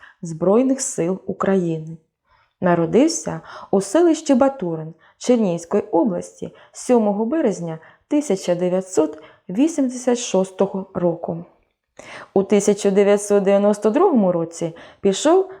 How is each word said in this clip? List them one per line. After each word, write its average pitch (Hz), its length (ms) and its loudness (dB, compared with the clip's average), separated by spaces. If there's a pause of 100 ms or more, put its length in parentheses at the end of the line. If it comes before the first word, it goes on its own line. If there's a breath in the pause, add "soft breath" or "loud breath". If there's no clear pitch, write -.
(220 loud breath)
Збройних 196 600 0
сил 175 440 -4
України. 165 720 -2 (640)
Народився 175 800 0 (300 loud breath)
у 196 100 2
селищі 311 540 2
Батурин 175 580 -2 (240 soft breath)
Чернігівської 208 680 0
області 190 720 -4 (160 soft breath)
сьомого 214 540 0
березня 185 540 -4 (280 soft breath)
тисяча 196 480 -2
дев'ятсот 185 680 -2 (260 loud breath)
вісімдесят 254 680 -2
шостого 190 760 -2
року. 170 520 -4 (880 loud breath)
У 196 100 2
тисяча 202 480 2
дев'ятсот 202 520 4
дев'яносто 202 460 2
другому 254 420 4
році 165 440 -4 (260 loud breath)
пішов 320 480 2 (100)